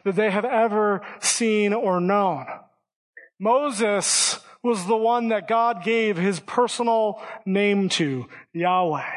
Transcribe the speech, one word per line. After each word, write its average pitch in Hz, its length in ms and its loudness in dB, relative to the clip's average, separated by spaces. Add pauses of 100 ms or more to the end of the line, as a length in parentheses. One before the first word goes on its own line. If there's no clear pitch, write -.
that 196 120 -2
they 214 160 2
have 208 140 0
ever 214 560 2 (180)
seen 214 540 2
or 190 280 0
known. 180 440 0 (920)
Moses 220 1000 0 (240)
was 208 240 0
the 226 100 2
one 226 320 0
that 208 180 -2
God 226 360 0
gave 220 340 0
his 180 220 0
personal 226 840 0 (240)
name 202 440 2
to, 131 380 -2 (240)
Yahweh. 175 640 0